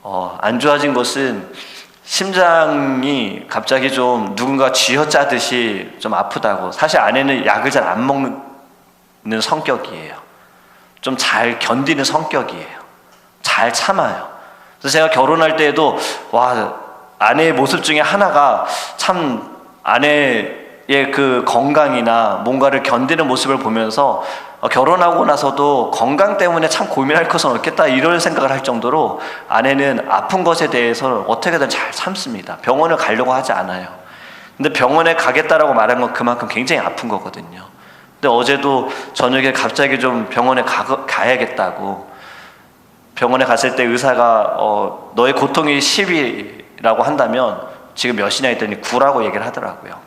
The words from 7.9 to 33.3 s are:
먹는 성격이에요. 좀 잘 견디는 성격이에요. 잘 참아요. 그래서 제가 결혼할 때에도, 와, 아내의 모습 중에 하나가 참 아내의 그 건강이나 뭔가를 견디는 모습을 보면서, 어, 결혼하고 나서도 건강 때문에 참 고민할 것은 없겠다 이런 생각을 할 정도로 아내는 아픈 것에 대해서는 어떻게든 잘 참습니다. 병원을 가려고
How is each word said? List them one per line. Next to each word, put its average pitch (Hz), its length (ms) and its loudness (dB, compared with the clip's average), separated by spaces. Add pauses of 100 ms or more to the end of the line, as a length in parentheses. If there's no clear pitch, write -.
먹는 - 1300 -6
성격이에요. 117 760 -4 (840)
좀 131 160 -2
잘 117 420 -2
견디는 139 440 -2
성격이에요. 131 760 -4 (600)
잘 120 320 0
참아요. 131 540 -2 (520)
그래서 139 140 -4
제가 160 160 4
결혼할 156 460 2
때에도, 147 420 2 (340)
와, 117 420 0 (460)
아내의 151 340 4
모습 135 300 0
중에 151 160 2
하나가 147 680 2 (320)
참 156 600 -2 (260)
아내의 135 1300 0
그 131 320 2
건강이나 117 1000 2
뭔가를 131 400 2
견디는 135 440 0
모습을 131 320 0
보면서, 113 640 0 (380)
어, 117 60 -4
결혼하고 170 580 4
나서도 139 680 2
건강 190 460 2
때문에 170 300 2
참 - 200 -2
고민할 151 420 0
것은 - 220 0
없겠다 156 360 0
이런 160 320 2
생각을 139 320 0
할 131 100 -2
정도로 123 600 -2 (260)
아내는 135 640 0
아픈 - 340 0
것에 165 260 2
대해서는 120 580 0
어떻게든 143 420 0
잘 - 220 -4
참습니다. 123 640 -8
병원을 151 400 2
가려고 123 360 0